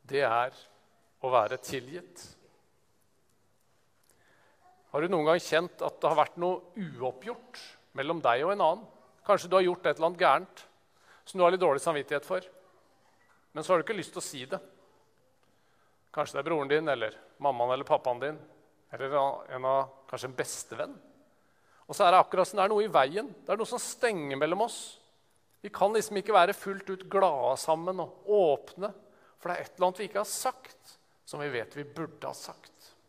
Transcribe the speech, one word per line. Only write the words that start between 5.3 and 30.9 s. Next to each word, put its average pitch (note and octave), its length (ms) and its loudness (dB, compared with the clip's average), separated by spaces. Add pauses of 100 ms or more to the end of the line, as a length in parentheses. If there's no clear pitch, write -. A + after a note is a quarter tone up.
kjent E3+ 400 -2
at D#3 160 -6
det E3 80 2
har D3+ 100 4
vært D3 220 2
noe F3+ 400 -4
uoppgjort C#3 800 -8 (400)
mellom D#3 240 -4
deg B2+ 220 4
og G3 80 0
en G3+ 100 0
annen? F#3 220 0 (400)
Kanskje F3+ 260 2
du F#3 60 8
har F3+ 80 4
gjort F3 180 -2
et D3 140 2
eller D#3+ 100 2
annet F3+ 160 -2
gærent E3 380 4 (680)
som F#3+ 100 -10
du F3+ 60 6
har F3 80 8
litt F#3 100 0
dårlig C#3+ 220 2
samvittighet C#3+ 420 -2
for, F#3 200 -6 (1040)
men D#3 100 -10
så E3 100 0
har F3+ 60 6
du D3+ 60 -2
ikke G#3+ 140 -6
lyst - 180 -10
til F3 60 -10
å - 20 -10
si C3+ 240 -10
det. - 100 -6 (1500)
Kanskje C#3+ 280 -4
det - 20 -4
er C#3+ 80 -6
broren D3 220 -2
din, D#3 200 2
eller A2+ 240 -2 (240)
mammaen B2+ 380 0
eller C#3 100 -6
pappaen B2 360 0
din, D3+ 180 -8 (500)
eller C3+ 240 -6 (380)
en C3 160 -4
av, C3+ 240 0 (180)
kanskje C3 200 -10
en B2+ 100 -16
bestevenn. D3 560 -8 (880)
Og C#3+ 80 -10
så G3 120 4
er F3 80 8
det F3+ 100 10
akkurat F3+ 240 0
som G#3 100 -6
det F#3+ 60 4
er G#3 80 2
noe G#3+ 140 2
i G3+ 40 -6
veien. D#3 380 2 (160)
Det F3 80 -2
er G#3 80 -2
noe A3 100 -6
som A#3+ 120 -6
stenger D3+ 580 -4
mellom F3 240 0
oss. A#3 160 -8 (840)
Vi G#3 80 -12
kan G3+ 240 2
liksom G#3+ 240 0
ikke G#3 160 -2
være F#3+ 220 6
fullt F#3+ 340 -10
ut F#3+ 220 -10
glade C#3+ 500 2
sammen E3+ 400 -2
og - 300 -14
åpne, F#3+ 580 2 (480)
for F3 120 -8
det F3 40 -4
er D3+ 120 -10
et - 100 -20
eller F3+ 100 2
annet F#3 160 -2
vi G3+ 60 -6
ikke G3 140 -4
har - 80 -6
sagt, - 640 -8 (340)